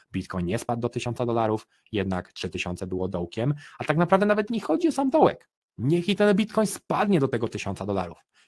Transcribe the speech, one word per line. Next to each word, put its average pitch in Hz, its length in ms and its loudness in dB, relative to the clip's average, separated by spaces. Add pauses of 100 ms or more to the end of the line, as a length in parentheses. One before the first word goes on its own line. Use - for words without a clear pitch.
(120)
Bitcoin 92 340 -4
nie 101 140 -2
spadł 120 220 -4
do 120 80 -2
tysiąca 120 360 -4
dolarów, 113 420 0 (240)
jednak 95 420 -2
trzy - 160 -8
tysiące 90 380 -6
było 92 200 -4
dołkiem. 98 460 -2 (260)
A - 40 -8
tak 151 140 0
naprawdę 190 280 4
nawet 208 240 0
nie 226 120 -4
chodzi 330 260 0
o 294 40 2
sam 269 180 0
dołek. 269 400 4 (280)
Niech 170 320 0
i 202 60 2
ten 208 200 4
Bitcoin 214 320 0
spadnie 202 520 0
do 135 80 4
tego 117 200 -2
tysiąca 98 380 -6
dolarów. 92 320 -2 (300)